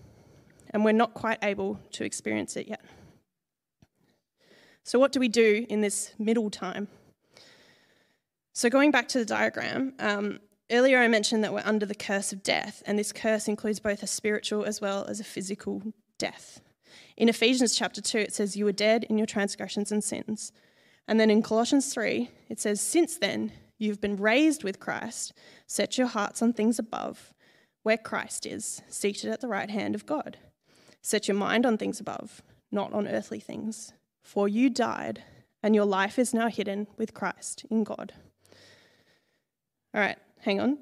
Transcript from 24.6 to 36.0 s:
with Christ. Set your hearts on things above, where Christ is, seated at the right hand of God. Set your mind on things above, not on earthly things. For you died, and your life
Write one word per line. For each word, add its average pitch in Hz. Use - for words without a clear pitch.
with 196
Christ. -
Set -
your 254
hearts 214
on 233
things 226
above, -
where 220
Christ -
is, -
seated 208
at 220
the 254
right 202
hand 208
of 208
God. -
Set -
your 202
mind 202
on 226
things 196
above, -
not 202
on 208
earthly 214
things. -
For 202
you 233
died, 226
and 214
your 208
life 196